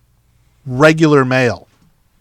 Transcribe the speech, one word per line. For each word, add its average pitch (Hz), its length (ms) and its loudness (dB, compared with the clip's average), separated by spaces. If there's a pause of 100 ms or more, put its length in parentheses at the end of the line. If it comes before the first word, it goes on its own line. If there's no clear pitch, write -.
(680)
regular 147 580 2
mail. 127 440 -4 (520)